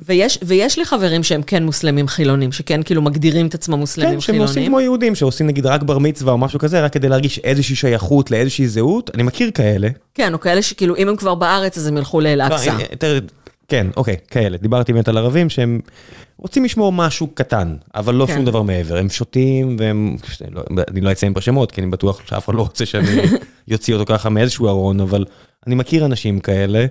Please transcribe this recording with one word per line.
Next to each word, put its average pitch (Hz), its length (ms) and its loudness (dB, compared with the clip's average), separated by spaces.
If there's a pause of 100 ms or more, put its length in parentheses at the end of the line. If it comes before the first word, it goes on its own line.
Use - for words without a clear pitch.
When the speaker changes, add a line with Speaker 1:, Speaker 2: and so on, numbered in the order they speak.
Speaker 1:
ויש, 185 360 2
ויש 190 360 2
לי 339 60 -2
חברים 180 380 0
שהם 156 200 0
כן 165 220 0
מוסלמים 147 440 0
חילונים, 139 440 0
שכן 156 300 -4
כאילו 160 200 0
מגדירים 156 440 2
את 160 80 -4
עצמם 165 240 -2
מוסלמים 156 360 0
Speaker 2:
כן, - 60 -4
שהם 220 200 0
עושים 208 140 4
Speaker 1:
חילונים. 262 160 0
Speaker 2:
כמו 269 100 4
יהודים, 240 340 2
שעושים 151 320 0
נגיד 139 200 0
רק 143 160 2
בר 143 160 0
מצווה 143 340 2
או 120 60 2
משהו 139 200 -2
כזה, 160 220 2
רק 147 120 2
כדי 139 160 0
להרגיש 131 300 2
איזושהי 135 380 0
שייכות 135 540 2
לאיזושהי 127 380 0
זהות. 131 460 0
אני 117 80 0
מכיר 165 280 0
כאלה. 107 380 2 (260)
Speaker 1:
כן, 202 200 0
או 160 60 -6
כאלה 180 220 2
שכאילו, 180 340 0
אם 196 120 0
הם 208 80 0
כבר 196 180 -2
בארץ, 185 440 0
אז 151 80 -4
הם 151 100 0
ילכו 147 240 0
לאל-אקצא. 143 520 2
Speaker 2:
לא, 107 80 -2
אה, - 100 -6
יותר, 147 280 -2 (500)
כן, 117 180 2 (100)
אוקיי, 113 200 0 (140)
כאלה. 104 280 0
דיברתי 117 340 0
באמת 117 160 2
על 110 100 0
ערבים 143 320 2
שהם 120 300 -2 (580)
רוצים 262 260 -2
לשמור 214 280 0
משהו 170 420 0
קטן, 92 420 -2 (180)
אבל 110 200 -2
לא 131 120 4
Speaker 1:
כן. 151 80 -2
Speaker 2:
שום 143 100 0
דבר 113 180 2
מעבר. 87 340 -2
הם 95 120 0
שותים, 131 680 0
והם, 107 380 0 (360)
לא, 87 100 -10 (280)
אני 95 100 -4
לא 95 120 2
אציין 98 220 0
פה 95 60 -2
שמות, 123 320 0
כי - 80 -6
אני 92 100 -2
בטוח 95 360 -2
שאף 98 180 -6
אחד 104 100 -2
לא 110 80 0
רוצה 101 240 -4
שאני 104 360 0 (220)
Speaker 1:
<laughs> - 240 -20
Speaker 2:
יוציא 110 260 0
אותו 104 120 0
ככה 110 240 0
מאיזשהו 113 380 2
ארון, 98 320 2
אבל 98 240 0 (420)
אני 123 80 0
מכיר 151 300 0
אנשים 107 360 0
כאלה. 98 500 2